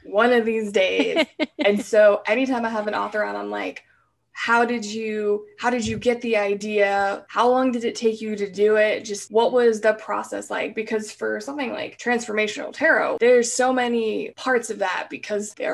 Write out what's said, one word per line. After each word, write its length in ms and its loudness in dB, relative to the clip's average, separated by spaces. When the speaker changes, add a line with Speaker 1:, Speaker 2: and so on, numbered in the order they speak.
Speaker 1:
one 300 4
of 120 4
these 260 -2
days. 600 2
Speaker 2:
<laughs> 340 -4
Speaker 1:
And 180 4
so 440 6
anytime 380 0
I 40 -4
have 180 -4
an 80 -2
author 280 -4
on, 120 -6
I'm 160 -8
like, 320 -8
"How 340 2
did 200 -2
you, 600 -4
how 100 -2
did 160 0
you 120 -4
get 240 0
the 160 0
idea? 920 0
How 200 2
long 220 2
did 120 -4
it 120 -4
take 260 -2
you 160 -6
to 120 -4
do 280 2
it? 280 2
Just 260 -10
what 220 6
was 280 4
the 140 4
process 540 -8
like?" 260 -4
Because 360 -4
for 280 -4
something 320 -8
like 280 -10
transformational 720 -2
tarot, 460 2
there's 320 4
so 220 2
many 640 -2
parts 320 -2
of 100 -10
that 300 -4
because 460 -8
there 180 -6